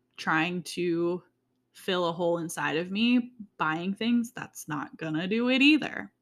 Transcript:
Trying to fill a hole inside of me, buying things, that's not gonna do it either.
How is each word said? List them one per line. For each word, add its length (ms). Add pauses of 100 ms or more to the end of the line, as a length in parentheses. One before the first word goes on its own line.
(160)
Trying 480
to 580 (520)
fill 340
a 60
hole 240
inside 400
of 140
me, 400 (260)
buying 360
things, 380
that's 380
not 260
gonna 320
do 220
it 120
either. 480 (120)